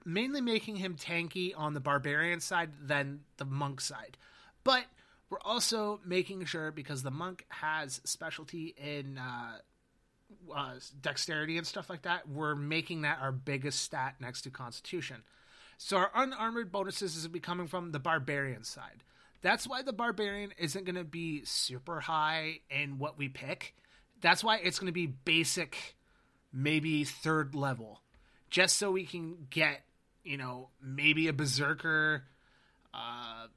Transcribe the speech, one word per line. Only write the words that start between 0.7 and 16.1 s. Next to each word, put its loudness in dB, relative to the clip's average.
him -2
tanky -2
on 0
the -2
Barbarian 2
side 0
than 0
the -4
Monk -2
side. -8
But 6
we're -6
also 0
making 0
sure, -4
because -6
the -4
Monk -6
has -2
specialty -6
in, -6
uh, -8
uh, -4
dexterity -2
and -4
stuff -6
like -10
that, -2
we're 0
making -2
that 2
our 0
biggest -2
stat -4
next -8
to -10
Constitution. -8
So 2
our 6